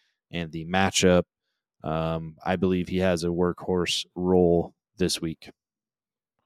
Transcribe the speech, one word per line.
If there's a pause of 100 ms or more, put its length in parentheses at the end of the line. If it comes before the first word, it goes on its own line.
(320)
and
the
matchup. (580)
Um,
I
believe
he
has
a
workhorse
role (240)
this
week. (960)